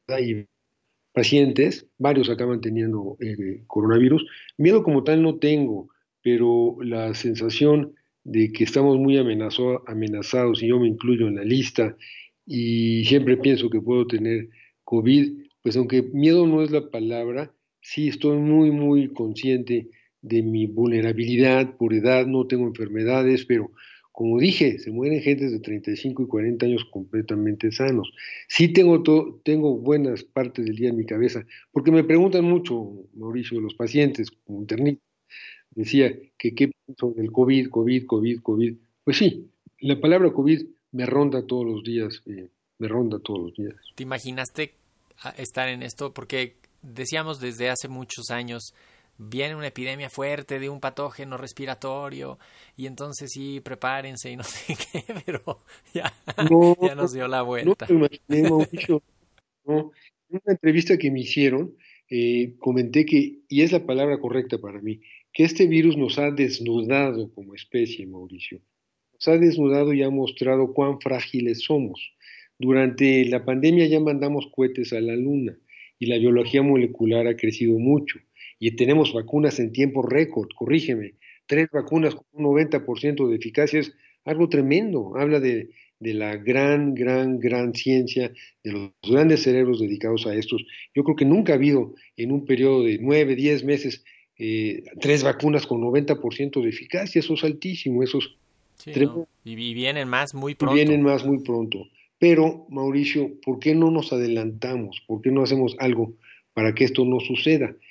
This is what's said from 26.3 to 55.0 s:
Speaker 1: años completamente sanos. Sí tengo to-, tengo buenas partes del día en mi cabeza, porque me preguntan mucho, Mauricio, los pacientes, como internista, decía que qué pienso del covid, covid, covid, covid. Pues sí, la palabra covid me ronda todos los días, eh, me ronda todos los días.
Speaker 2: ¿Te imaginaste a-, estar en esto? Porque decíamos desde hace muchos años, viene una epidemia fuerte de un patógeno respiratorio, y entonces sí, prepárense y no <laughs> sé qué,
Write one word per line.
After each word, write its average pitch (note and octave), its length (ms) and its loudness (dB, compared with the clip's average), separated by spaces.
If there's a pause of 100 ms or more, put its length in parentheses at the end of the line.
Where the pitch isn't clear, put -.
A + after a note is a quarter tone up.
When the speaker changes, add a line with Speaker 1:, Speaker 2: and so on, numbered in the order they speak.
Speaker 1:
años A#2+ 200 0
completamente G#2+ 840 -4
sanos. B2 420 -2 (360)
Sí E3+ 240 2
tengo E3+ 320 6
to-, D#3 400 2
tengo D3+ 320 0
buenas C3 480 0
partes B2 400 -4
del A2 100 -4
día A#2 140 -2
en A#2 80 -2
mi A2+ 80 -2
cabeza, A2+ 420 -2 (240)
porque C#3+ 220 2
me D#3+ 100 6
preguntan E3+ 420 4
mucho, D3 480 0 (220)
Mauricio, A2+ 460 -6
los G#2+ 140 -6
pacientes, C3 580 0
como G#2 300 -14
internista, C3+ 400 -2 (760)
decía A#2 360 2 (240)
que A2+ 180 -4
qué C#3 140 2 (180)
pienso B2 300 -6
del A2 140 -4
covid, B2+ 400 2
covid, B2 360 0
covid, A#2 360 -2
covid. A#2 320 -2 (300)
Pues - 140 0
sí, - 300 0 (300)
la C#3 220 -2
palabra E3+ 320 4
covid D3+ 340 0 (260)
me B2+ 140 -6
ronda C3 400 0
todos B2 180 -4
los A2 200 -6
días, A2+ 420 -6
eh, F#2+ 220 -14 (300)
me A2+ 100 -6
ronda A2 320 -2
todos G2+ 200 -8
los E2+ 140 -10
días. G#2 200 -10 (200)
Speaker 2:
¿Te - 80 -14
imaginaste C3 720 -10 (500)
a-, B2+ 80 -12
estar C3 380 -8
en B2 140 -10
esto? C3+ 300 -12
Porque C3 420 -8 (280)
decíamos D3 580 -10
desde B2 280 -6
hace B2+ 200 -6
muchos B2+ 420 -12
años, A#2+ 440 -12 (440)
viene B2+ 380 -10
una D3+ 120 -10
epidemia C3 420 -12
fuerte C#3+ 480 -6
de C3+ 100 -8
un C#3+ 120 -12
patógeno C3+ 560 -8
respiratorio, C3+ 1040 -10 (380)
y C3 100 -12
entonces C3+ 460 -12
sí, C#3 280 -12
prepárense C3 680 -8
y B2 60 -14
no A#2+ 60 -14
<laughs> - 20 -12
sé - 300 -10
qué, - 300 -10 (200)